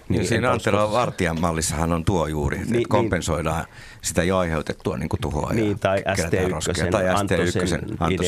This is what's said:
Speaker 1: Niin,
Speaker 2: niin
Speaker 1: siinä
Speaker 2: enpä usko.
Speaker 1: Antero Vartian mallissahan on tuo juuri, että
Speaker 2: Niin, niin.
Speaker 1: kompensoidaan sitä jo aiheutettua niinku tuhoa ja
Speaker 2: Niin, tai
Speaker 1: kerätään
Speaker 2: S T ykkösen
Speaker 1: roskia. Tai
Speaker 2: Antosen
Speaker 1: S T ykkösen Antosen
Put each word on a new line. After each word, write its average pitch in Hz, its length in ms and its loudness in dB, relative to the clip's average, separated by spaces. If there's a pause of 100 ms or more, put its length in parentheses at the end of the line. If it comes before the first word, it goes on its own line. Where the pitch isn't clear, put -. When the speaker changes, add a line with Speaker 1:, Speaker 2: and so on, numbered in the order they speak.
Speaker 1:
Niin, - 100 2
Speaker 2:
niin - 100 0
Speaker 1:
siinä 117 200 0
Speaker 2:
enpä 127 80 2
usko. 110 140 -2
Speaker 1:
Antero 104 220 2
Vartian 98 480 0
mallissahan 82 520 0
on 82 120 0
tuo 85 220 2
juuri, 76 300 -2
että 76 140 -6
Speaker 2:
Niin, 214 60 2
niin. 117 120 0
Speaker 1:
kompensoidaan 82 760 0 (380)
sitä 85 200 0
jo 92 160 2
aiheutettua 82 580 -2
niinku 76 240 -4
tuhoa 73 300 -2
ja - 40 0
Speaker 2:
Niin, 104 240 0
tai 98 240 0 (140)
Speaker 1:
kerätään 85 120 0
Speaker 2:
S - 20 -6
T - 40 0
ykkösen 92 180 2
Speaker 1:
roskia. 85 380 -2
Tai 92 180 2
Speaker 2:
Antosen 92 400 2
Speaker 1:
S 90 40 0
T - 40 0
ykkösen 90 240 0 (200)
Antosen - 120 2 (160)